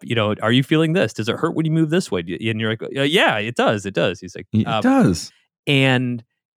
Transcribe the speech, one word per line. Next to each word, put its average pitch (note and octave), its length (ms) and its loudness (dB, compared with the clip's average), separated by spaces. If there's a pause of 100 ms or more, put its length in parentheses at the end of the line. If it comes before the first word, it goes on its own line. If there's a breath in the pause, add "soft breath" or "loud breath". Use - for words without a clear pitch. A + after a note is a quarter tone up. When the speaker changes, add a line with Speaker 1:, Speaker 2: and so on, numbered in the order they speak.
Speaker 1:
you A#2 120 -4
know, G#2+ 260 0
"Are A2 80 2
you C3 140 2
feeling D#3 300 2
this? G#3 200 0
Does G#2+ 140 -4
it - 80 -2
hurt E3 180 -2
when D#3+ 100 -2
you D#3 80 0
move D#3+ 180 2
this F3+ 200 -2
way?" F#2 120 -2
Do F2 160 -6
you, A2+ 120 -4
and A2 100 -4
you're A2+ 100 -2
like, A2+ 120 -6
"Uh, - 200 -6
yeah, C#3+ 360 2
it G#2+ 160 -4
does. A2+ 320 0
It G2 80 -6
does." G#2 240 0
He's F#2 160 -14
like, F2+ 180 -14
Speaker 2:
It A2 140 2
Speaker 1:
um, A2 160 -2
Speaker 2:
does. A#3+ 480 2 (380 soft breath)
Speaker 1:
and, B2+ 560 2 (320)